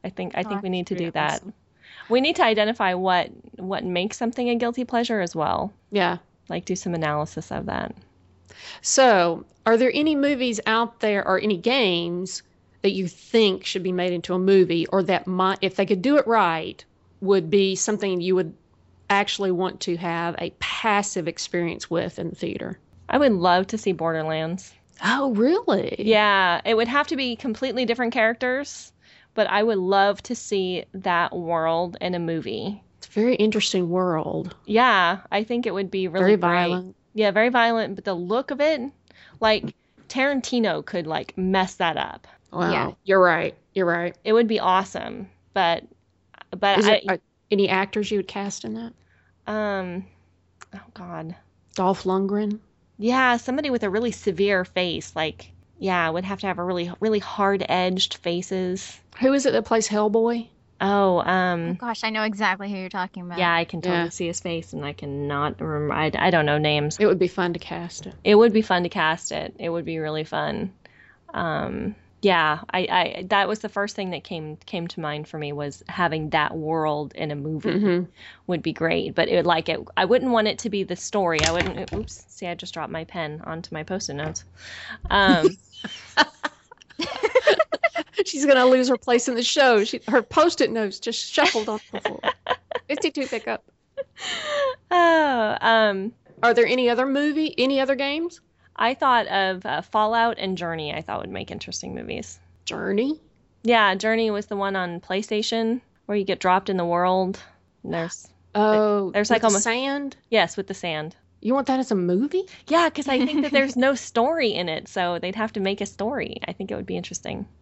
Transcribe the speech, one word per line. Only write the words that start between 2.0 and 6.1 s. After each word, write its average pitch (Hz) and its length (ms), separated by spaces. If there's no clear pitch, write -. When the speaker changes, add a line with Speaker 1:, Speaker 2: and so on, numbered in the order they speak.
Speaker 1:
We 247 140
need 320 160
to 359 80
identify 214 480
what, 180 380
what 190 260
makes 180 340
something 240 320
a 240 60
guilty 240 300
pleasure 233 340
as 175 160
well. 156 380
Speaker 3:
Yeah. 180 280